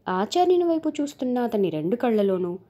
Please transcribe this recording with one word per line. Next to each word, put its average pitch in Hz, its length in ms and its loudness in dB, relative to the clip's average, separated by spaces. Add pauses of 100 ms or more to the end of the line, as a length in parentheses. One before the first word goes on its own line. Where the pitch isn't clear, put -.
ఆచార్యుని 349 560 2
వైపు 320 360 0
చూస్తున్న 254 380 -4
అతని 220 320 0
రెండు 156 260 -2
కళ్ళలోనూ 196 640 0 (120)